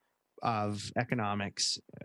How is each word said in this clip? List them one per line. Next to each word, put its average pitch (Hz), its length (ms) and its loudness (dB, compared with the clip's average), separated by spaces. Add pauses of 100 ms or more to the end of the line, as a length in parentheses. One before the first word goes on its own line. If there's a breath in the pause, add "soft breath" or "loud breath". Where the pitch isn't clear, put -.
(420)
of 104 560 0
economics, 104 800 0 (260)